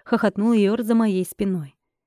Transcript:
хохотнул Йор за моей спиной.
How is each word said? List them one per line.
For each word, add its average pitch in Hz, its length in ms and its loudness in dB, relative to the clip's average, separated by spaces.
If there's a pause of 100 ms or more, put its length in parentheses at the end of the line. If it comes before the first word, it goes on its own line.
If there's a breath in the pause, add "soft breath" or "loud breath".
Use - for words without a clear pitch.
хохотнул 220 480 0
Йор 214 300 2
за 226 120 0
моей 202 300 0
спиной. 185 500 -6 (320)